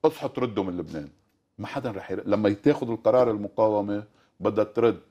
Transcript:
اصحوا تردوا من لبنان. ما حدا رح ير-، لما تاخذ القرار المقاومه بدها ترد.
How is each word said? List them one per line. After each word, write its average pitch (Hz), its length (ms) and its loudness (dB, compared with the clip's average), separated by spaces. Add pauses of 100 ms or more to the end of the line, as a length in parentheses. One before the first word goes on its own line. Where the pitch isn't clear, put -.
اصحوا 147 240 0
تردوا 110 360 -2
من 90 120 -6
لبنان. 78 320 -10 (500)
ما 101 80 -10
حدا 127 240 -8
رح 95 200 -12
ير-، 95 160 -6
لما 104 240 2
تاخذ 135 400 2
القرار 117 400 4
المقاومه 104 720 -2 (360)
بدها 104 240 2
ترد. 110 360 2 (100)